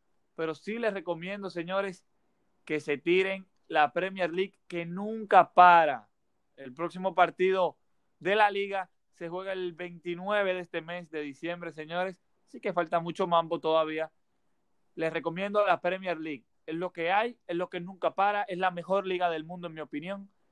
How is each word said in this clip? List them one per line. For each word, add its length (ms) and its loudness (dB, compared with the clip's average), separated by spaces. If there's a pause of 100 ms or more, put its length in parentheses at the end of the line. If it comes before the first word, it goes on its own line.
(360)
pero 180 -4
sí 240 -8
les 160 -2
recomiendo, 560 -8
señores, 560 -4 (580)
que 160 -2
se 180 -2
tiren 500 0 (200)
la 240 4
Premier 400 -2
League, 360 -4
que 180 -6
nunca 680 4
para. 540 8 (500)
El 180 -14
próximo 400 -4
partido 600 4 (440)
de 160 0
la 160 6
liga 380 -4 (240)
se 140 -12
juega 240 -8
el 220 -6
veintinueve 800 -2
de 60 -4
este 220 -8
mes 280 -12
de 120 -6
diciembre, 500 -8
señores, 460 -6 (280)
así 160 -20
que 100 -4
falta 280 0
mucho 260 -2
mambo 340 2
todavía. 520 0 (840)
Les 180 -2
recomiendo 540 0
la 160 2
Premier 380 -4
League. 260 -8 (220)
Es 80 -6
lo 180 -6
que 180 -2
hay, 360 -2
es 80 -4
lo 140 -4
que 100 -8
nunca 340 -4
para, 300 0
es 160 -8
la 100 2
mejor 380 -2
liga 240 0
del 120 -6
mundo, 240 -12
en 60 -10
mi 80 -10
opinión. 480 -10 (220)